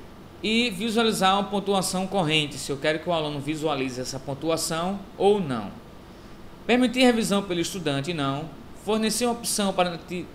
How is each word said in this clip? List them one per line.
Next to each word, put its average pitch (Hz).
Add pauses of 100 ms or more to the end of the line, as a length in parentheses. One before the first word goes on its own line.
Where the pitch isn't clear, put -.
(420)
E 226
visualizar 202
uma 202
pontuação 196
corrente, 156
se -
eu 135
quero 156
que 170
o 175
aluno 151
visualize 139
essa 127
pontuação 165 (180)
ou 202
não. 117 (960)
Permitir 247
revisão 220
pelo 175
estudante, 160
não. 143 (340)
Fornecer 220
uma 240
opção 208
para 180
ti-, 175